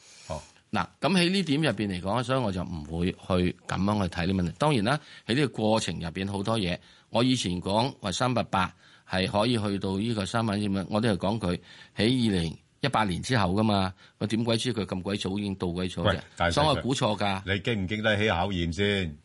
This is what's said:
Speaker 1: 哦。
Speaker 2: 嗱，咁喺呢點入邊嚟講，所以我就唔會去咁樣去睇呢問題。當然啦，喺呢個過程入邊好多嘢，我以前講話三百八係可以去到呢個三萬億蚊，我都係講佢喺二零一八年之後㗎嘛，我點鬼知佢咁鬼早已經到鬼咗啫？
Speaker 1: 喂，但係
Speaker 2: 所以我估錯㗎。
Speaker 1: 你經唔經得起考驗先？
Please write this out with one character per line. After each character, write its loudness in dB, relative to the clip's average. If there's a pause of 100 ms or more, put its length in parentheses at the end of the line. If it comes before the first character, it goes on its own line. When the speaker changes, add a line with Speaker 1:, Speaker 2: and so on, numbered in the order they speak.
(280)
Speaker 1:
哦。 -8 (300)
Speaker 2:
嗱， 0 (160)
咁 2
喺 4
呢 0
點 2
入 2
邊 -2
嚟 -4
講， 0
所 -2
以 0
我 0
就 -4
唔 -8
會 0
去 0 (120)
咁 -4
樣 2
去 2
睇 -2
呢 2
問 2
題。 -4
當 2
然 2
啦， 0 (280)
喺 0
呢 2
個 -
過 2
程 -4
入 -6
邊 -4
好 -4
多 0
嘢， -2 (320)
我 2
以 4
前 -2
講 0
話 -4
三 0
百 2
八 0 (340)
係 0
可 2
以 2
去 -2
到 -2
呢 -2
個 -2
三 -2
萬 0
億 0
蚊， 0
我 0
都 2
係 2
講 -2
佢 -2 (380)
喺 2
二 2 (100)
零 -4 (240)
一 0
八 2
年 -2
之 0
後 4
㗎 2
嘛， 2 (240)
我 -4
點 0
鬼 2
知 -2
佢 -2
咁 -4
鬼 -4
早 -4
已 -4
經 -4
到 -4
鬼 -2
咗 -6
啫？ 0
Speaker 1:
喂， 0 (160)
但 2
係 0
Speaker 2:
所 4
以 4
我 4
估 -2
錯 2
㗎。 -2
Speaker 1:
你 0
經 -2
唔 -2
經 -4
得 4
起 2
考 2
驗 -2
先？ 0